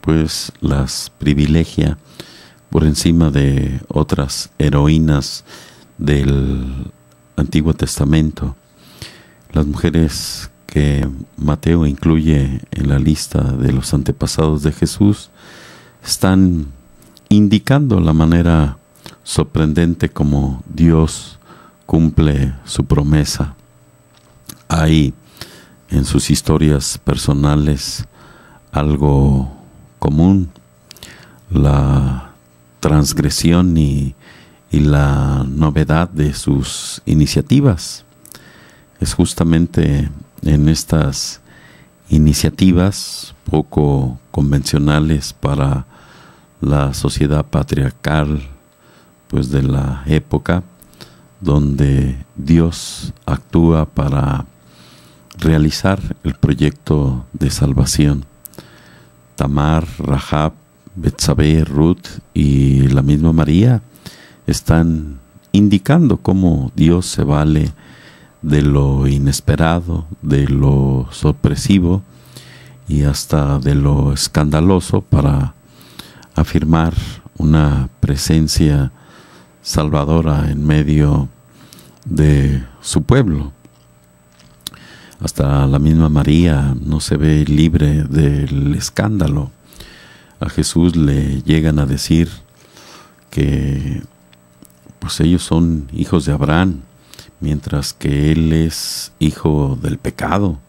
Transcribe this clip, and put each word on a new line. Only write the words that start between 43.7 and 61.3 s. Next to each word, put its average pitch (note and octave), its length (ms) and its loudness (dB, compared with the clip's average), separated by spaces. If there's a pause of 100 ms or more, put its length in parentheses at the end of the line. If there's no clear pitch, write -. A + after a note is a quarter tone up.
convencionales D2 1040 0
para C#2 520 -2 (760)
la C#2 320 0
sociedad D2 520 -2
patriarcal, D2 960 -2 (840)
pues, C2+ 240 -4
de C2+ 120 0
la C2+ 420 -2
época, D#2 580 -2 (800)
donde C#2 760 0 (180)
Dios E2 800 -2 (120)
actúa E2 600 0
para C#2 600 -2 (920)
realizar D#2+ 600 0 (240)
el D2 100 -4
proyecto C#2+ 1000 -2
de C#2 180 -2
salvación. C#2+ 720 0 (1120)
Tamar, D2 500 0 (140)
Rahab, D2+ 540 -2 (420)
Betsabé, D#2 720 0